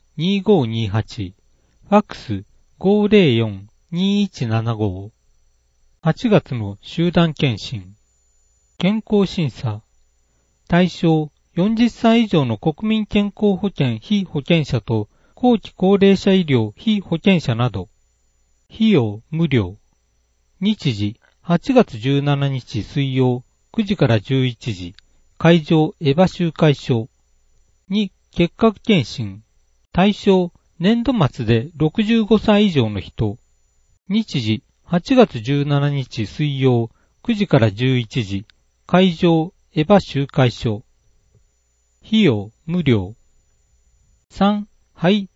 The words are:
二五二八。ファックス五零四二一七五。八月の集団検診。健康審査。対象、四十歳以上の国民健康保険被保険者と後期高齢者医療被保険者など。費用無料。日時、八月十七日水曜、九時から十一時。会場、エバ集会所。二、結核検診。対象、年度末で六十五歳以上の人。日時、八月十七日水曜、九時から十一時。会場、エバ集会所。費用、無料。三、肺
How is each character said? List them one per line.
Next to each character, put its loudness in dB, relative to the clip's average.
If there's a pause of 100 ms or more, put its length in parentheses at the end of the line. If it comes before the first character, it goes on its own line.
(160)
二 -2
五 2
二 -4
八。 -6 (560)
フ 2
ァ 6
ッ 2
ク -16
ス -10 (320)
五 0
零 4
四 -4 (240)
二 0
一 -6
七 -2
五。 -6 (880)
八 -2
月 0
の -8
集 -4
団 0
検 -4
診。 -12 (840)
健 -2
康 2
審 -4
査。 -8 (840)
対 2
象、 -2 (220)
四 0
十 2
歳 2
以 -2
上 2
の -2
国 -4
民 -2
健 0
康 -2
保 -4
険 -2
被 -2
保 -6
険 0
者 -2
と -4 (260)
後 2
期 -12
高 2
齢 6
者 0
医 2
療 0
被 -2
保 -4
険 2
者 -2
な -2
ど。 -8 (840)
費 2
用 0 (100)
無 -2
料。 0 (840)
日 -2
時、 -6 (220)
八 -2
月 2
十 0
七 -2
日 -6
水 -4
曜、 0 (300)
九 -2
時 -4
か 2
ら 2
十 -2
一 -6
時。 -12 (420)
会 4
場、 0
エ 0
バ 2
集 -4
会 2
所。 -4 (800)
二、 -2 (200)
結 -2
核 0
検 0
診。 -12 (500)
対 2
象、 0 (260)
年 0
度 0
末 -2
で 0
六 -2
十 2
五 2
歳 2
以 0
上 0
の -6
人。 -6 (680)
日 -4
時、 -2 (200)
八 -2
月 4
十 -2
七 0
日 -6
水 -4
曜、 2 (320)
九 -2
時 -2
か 4
ら 4
十 0
一 -4
時。 -8 (400)
会 4
場、 0 (200)
エ -2
バ 4
集 -4
会 2
所。 -6 (1200)
費 2
用、 0 (140)
無 -4
料。 0 (1120)
三、 0 (260)
肺 0